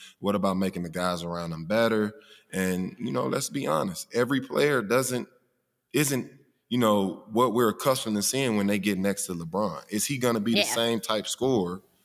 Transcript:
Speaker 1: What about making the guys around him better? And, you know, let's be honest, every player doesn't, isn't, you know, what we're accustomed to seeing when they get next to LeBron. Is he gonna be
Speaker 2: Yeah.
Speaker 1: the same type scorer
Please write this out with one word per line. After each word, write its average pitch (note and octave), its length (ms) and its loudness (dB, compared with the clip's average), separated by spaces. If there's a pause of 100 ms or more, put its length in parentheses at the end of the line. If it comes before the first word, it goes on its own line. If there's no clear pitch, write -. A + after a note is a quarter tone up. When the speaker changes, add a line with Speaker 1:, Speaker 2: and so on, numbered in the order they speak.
(180)
Speaker 1:
What G2+ 160 0
about F#2+ 220 2
making F#2 260 -2
the F2 60 -6
guys F2 340 -4
around E2+ 300 -6
him D#2+ 140 -10
better? A2 460 2 (400)
And, F#2 460 -2
you B2 140 -6
know, C3 160 -2
let's C3+ 200 -2
be C#3 200 -6
honest, D3+ 440 -2
every B2 280 0
player C#3+ 420 2
doesn't, B2 460 0 (640)
isn't, C#3 400 0 (360)
you A#2+ 100 0
know, G2+ 520 2
what A2+ 220 4
we're A#2 160 4
accustomed A2+ 480 0
to G2+ 60 0
seeing B2+ 340 0
when G2+ 100 2
they G2+ 140 2
get G2 180 0
next F#2+ 280 -2
to F2+ 80 -6
LeBron. E2+ 540 -4
Is G#2 180 -2
he C#3 120 -4
gonna A#2 220 2
be A2+ 120 0
Speaker 2:
Yeah. G3+ 100 4
Speaker 1:
the - 80 -2
same A#2 300 2
type A2 280 -2
scorer F#2+ 540 0 (220)